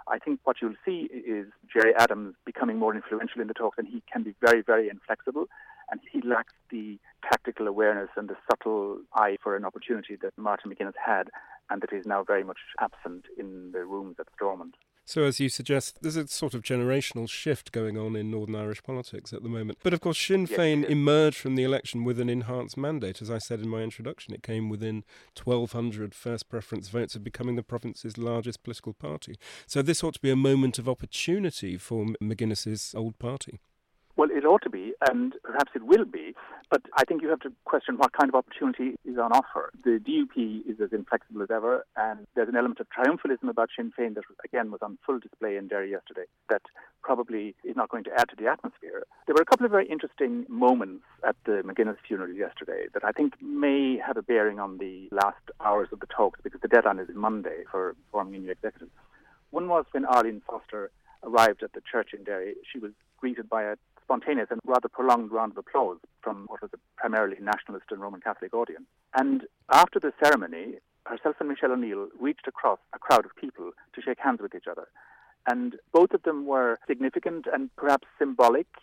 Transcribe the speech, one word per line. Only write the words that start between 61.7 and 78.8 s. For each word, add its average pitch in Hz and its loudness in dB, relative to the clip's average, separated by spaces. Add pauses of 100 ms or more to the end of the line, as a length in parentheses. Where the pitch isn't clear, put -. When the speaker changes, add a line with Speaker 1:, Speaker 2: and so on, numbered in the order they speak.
Speaker 1:
the - -14
church 113 -2
in 101 -16
Derry. 98 -6 (140)
She 131 -12
was 104 -10 (260)
greeted 117 -6
by 110 0
a 104 -4 (280)
spontaneous 131 0
and 113 -4
rather 123 2
prolonged 120 2
round 113 0
of 107 -16
applause 95 0 (260)
from 101 -8
what 104 -14
was 101 -12
a - -14 (200)
primarily 110 0
nationalist 101 -4
and 98 -8
Roman 98 -10
Catholic 107 -6
audience. 85 -4 (280)
And 131 2 (280)
after 170 8
the 147 0 (100)
ceremony, 107 4 (260)
herself 147 -2
and 151 -4
Michelle 135 0
O'Neill 104 -2 (120)
reached 143 -4
across - 0 (140)
a - -12
crowd 117 4
of - -20
people - -10 (240)
to - -14
shake 127 -4
hands 131 0
with 98 -8
each 87 -16
other. 87 -12 (580)
And 123 -2 (180)
both 175 8
of 190 0
them 143 -2
were 127 2
significant 135 -2
and 135 -2
perhaps 143 2 (100)
symbolic. 131 4 (180)